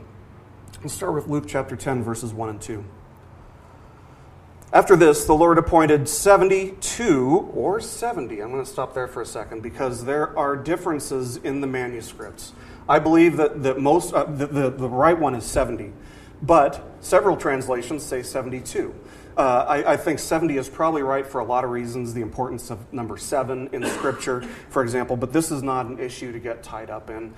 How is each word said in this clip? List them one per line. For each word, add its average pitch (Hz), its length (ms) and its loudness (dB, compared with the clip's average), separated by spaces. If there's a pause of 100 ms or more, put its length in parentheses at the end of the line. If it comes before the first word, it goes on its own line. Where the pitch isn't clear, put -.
(840)
Let's 147 100 -10
start 180 220 -4
with 147 120 -4
Luke 147 220 -4
chapter 135 260 -4
ten, 127 260 -4
verses 113 320 -6
one 110 160 -8
and 104 140 -12
two. 104 220 -10 (1900)
After 190 220 8
this, 156 300 8
the 160 100 4
Lord 165 240 6
appointed 151 500 4
seventy-two 190 1400 2
or 165 280 -2
seventy. 151 600 -8
I'm 113 120 -8
gonna 135 120 -6
stop 127 300 -6
there 127 140 -4
for 123 120 -10
a 110 60 -8
second 110 360 -10
because 120 420 -6
there 151 340 -2
are 143 160 0
differences 143 840 -4
in 139 220 -6
the 139 60 -4
manuscripts. 120 840 -10 (360)
I 151 120 6
believe 160 380 6
that, 147 260 2
that 131 160 0
most, 160 340 2
uh, 151 80 4
the, 143 240 -4
the, 139 240 0
the 131 180 -4
right 151 300 4
one 139 160 0
is 113 80 -6
seventy, 117 500 -4 (480)
but 151 480 4 (120)
several 190 360 4
translations 131 680 -4
say 127 180 -6
seventy-two. 127 720 -6 (420)
Uh, 131 300 4
I, 151 260 2
I 143 40 4
think 147 220 -2
seventy 160 380 0
is 131 120 -2
probably 160 340 0
right 135 220 0
for - 160 -6
a 113 40 -2
lot 123 200 0
of 123 60 -4
reasons, 120 420 -6
the 117 80 -6
importance 117 480 -6
of 107 240 -12
number 110 240 -8
seven 131 560 -4
in 135 140 -4
Scripture, 127 560 -4 (260)
for 139 140 0
example, 123 340 -2
but 120 160 -4
this 160 180 2
is 139 120 -4
not 131 240 -2
an 127 120 -10
issue 123 340 -10
to 117 60 -12
get 117 240 -10
tied 110 280 -12
up 113 180 -12
in, 110 300 -12